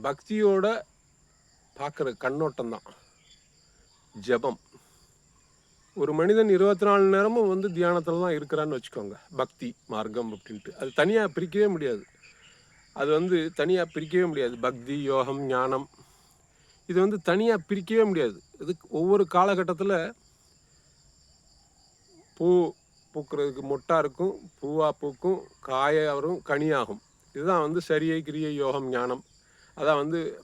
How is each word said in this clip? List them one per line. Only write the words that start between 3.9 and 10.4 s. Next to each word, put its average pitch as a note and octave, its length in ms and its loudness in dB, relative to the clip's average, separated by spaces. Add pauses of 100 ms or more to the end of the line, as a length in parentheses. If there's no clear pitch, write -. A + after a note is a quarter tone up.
ஜெபம். A#2+ 380 -2 (1400)
ஒரு D3+ 180 0
மனிதன் G#3 360 4
இருபத்தி G3 360 4
நாலு G3+ 180 6
நேரமும் G3+ 440 4
வந்து F#3+ 220 0
தியானத்துல F3 520 0
தான் F3 160 0
இருக்கிறான்னு D3+ 400 -4
வச்சுக்கோங்க, G2+ 380 -12 (200)
பக்தி B2+ 400 -6 (120)
மார்க்கம் A2 480 -6
அப்படின்ட்டு. G#2 340 -16